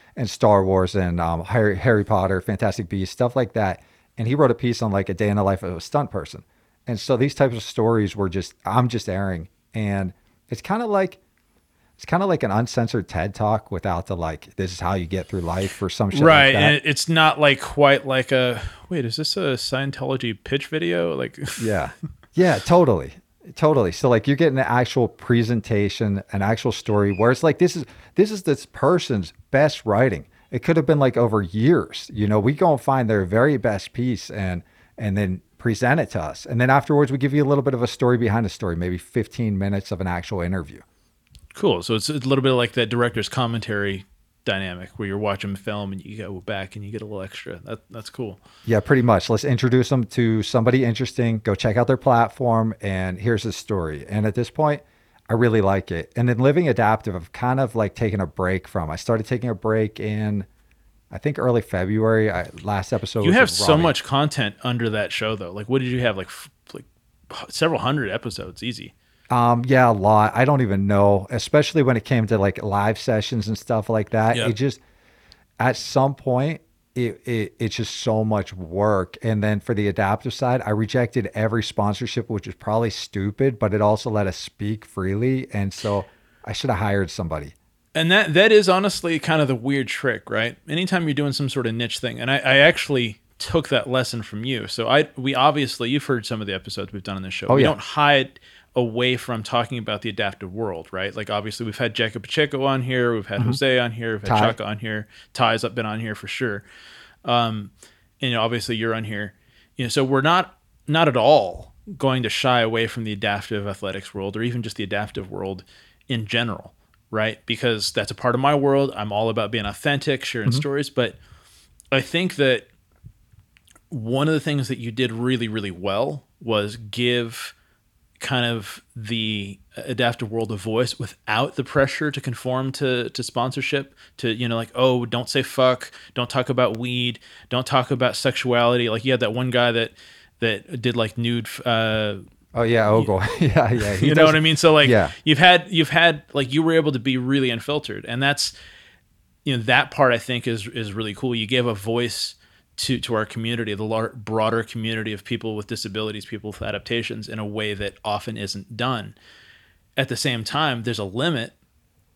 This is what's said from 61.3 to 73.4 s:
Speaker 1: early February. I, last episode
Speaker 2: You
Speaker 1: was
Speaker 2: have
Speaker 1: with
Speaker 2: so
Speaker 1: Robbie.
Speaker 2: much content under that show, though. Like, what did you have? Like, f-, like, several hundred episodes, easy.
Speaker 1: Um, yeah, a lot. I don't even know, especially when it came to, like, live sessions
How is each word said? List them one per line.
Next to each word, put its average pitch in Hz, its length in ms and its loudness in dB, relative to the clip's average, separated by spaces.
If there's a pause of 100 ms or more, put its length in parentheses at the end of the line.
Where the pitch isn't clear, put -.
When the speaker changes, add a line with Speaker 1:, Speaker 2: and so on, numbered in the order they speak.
Speaker 1:
early 120 240 2
February. 107 720 2
I, 87 180 -4 (140)
last 98 300 -4
episode - 300 -2
Speaker 2:
You - 40 2
Speaker 1:
was 185 80 6
Speaker 2:
have 254 140 6
Speaker 1:
with - 20 -6
Speaker 2:
so - 220 2
Speaker 1:
Robbie. 160 100 4
Speaker 2:
much 156 200 2
content 139 600 0
under 120 280 -2
that 107 200 -4
show, 110 240 -4
though. 92 160 -10
Like, 104 160 -10
what 131 140 2
did 127 80 -4
you 127 100 -2
have? 117 180 2
Like, 92 100 -6
f-, - 220 -18 (240)
like, - 120 -14 (640)
several 156 320 0
hundred 127 280 0
episodes, 98 540 -8
easy. - 300 -10 (380)
Speaker 1:
Um, 120 360 4
yeah, 127 200 8
a 117 60 6
lot. 107 420 6
I 120 80 4
don't 135 180 4
even 98 260 0
know, 101 420 4
especially 147 540 2
when 123 120 4
it 107 80 -2
came 117 220 2
to, 107 140 2
like, 95 240 0
live 101 340 0
sessions 107 500 -2